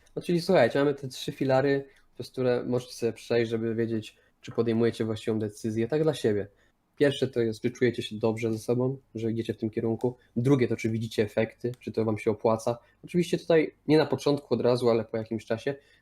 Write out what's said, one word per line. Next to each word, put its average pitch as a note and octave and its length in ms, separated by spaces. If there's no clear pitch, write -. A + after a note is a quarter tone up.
No C#3+ 60
czyli F3 200
słuchajcie, D3 380
mamy C#3+ 140
te C3+ 140
trzy - 240
filary, C#3 560
przez - 180
które B2 320
możecie B2 300
sobie A2+ 200
przejść, A#2 380
żeby A2+ 240
wiedzieć, A2+ 400
czy - 100
podejmujecie A#2 540
właściwą A2 340
decyzję, A2 480
tak D#3 160
dla D#3 100
siebie. G#2 340
Pierwsze C#3 300
to B2+ 140
jest, A2 200
czy B2 100
czujecie A#2 320
się - 120
dobrze A2 380
ze A2 60
sobą, B2+ 380
że A2+ 160
idziecie A2+ 220
w - 40
tym A2 120
kierunku. A2+ 460
Drugie A#2+ 320
to, A2+ 80
czy A2+ 140
widzicie A2+ 340
efekty, A2+ 560
czy A2+ 120
to A2 140
wam G#2+ 120
się - 140
opłaca. A2+ 460
Oczywiście F3 340
tutaj E3 360
nie D3 100
na D3+ 80
początku C#3 480
od A#2 80
razu, B2 280
ale A2+ 160
po - 120
jakimś A2 280
czasie. B2 300